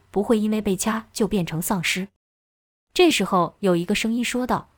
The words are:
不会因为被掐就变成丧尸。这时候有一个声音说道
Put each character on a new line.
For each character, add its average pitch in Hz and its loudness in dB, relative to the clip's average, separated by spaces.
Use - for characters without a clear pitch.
不 202 -2
会 214 2
因 214 0
为 214 0
被 196 0
掐 220 -4
就 208 0
变 185 0
成 160 -4
丧 180 -2
尸。 185 -4
这 349 6
时 196 0
候 180 0
有 185 2
一 170 0
个 208 -2
声 226 -2
音 240 -2
说 247 -2
道 202 -4